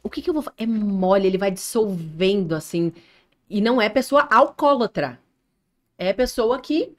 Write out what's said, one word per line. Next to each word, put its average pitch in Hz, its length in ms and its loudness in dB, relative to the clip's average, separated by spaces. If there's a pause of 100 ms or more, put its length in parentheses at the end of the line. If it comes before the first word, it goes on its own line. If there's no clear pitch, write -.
o 214 60 -8
que 294 120 -8
que - 80 -4
eu 339 40 0
vou 302 100 -2
fa-, - 140 -12
é 226 80 -6
mole, 196 640 2
ele 190 100 2
vai 196 140 0
dissolvendo, 185 1040 -2
assim, 165 400 -2 (560)
e 208 120 -2
não 233 200 2
é 214 80 2
pessoa 277 400 2
alcoólatra. 233 920 2 (800)
É 185 160 -2
pessoa 247 480 0
que 330 380 -2